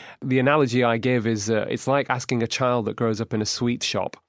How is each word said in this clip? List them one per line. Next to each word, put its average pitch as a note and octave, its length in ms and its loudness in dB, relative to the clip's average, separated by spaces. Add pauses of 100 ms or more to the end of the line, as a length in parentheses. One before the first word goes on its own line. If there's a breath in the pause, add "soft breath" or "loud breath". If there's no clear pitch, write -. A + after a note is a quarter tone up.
(220 loud breath)
The C3 180 2
analogy C3 440 4
I A#2 140 4
give A#2+ 300 0
is, G#2+ 220 -2
uh, A2 200 2
it's - 180 -4
like C3+ 220 0
asking B2+ 320 0
a A#2 60 0
child B2 380 0
that G#2+ 100 -4
grows A2+ 260 0
up A2+ 120 -6
in G#2+ 80 0
a G#2+ 40 -2
sweet A#2+ 380 -2
shop - 340 -4 (120)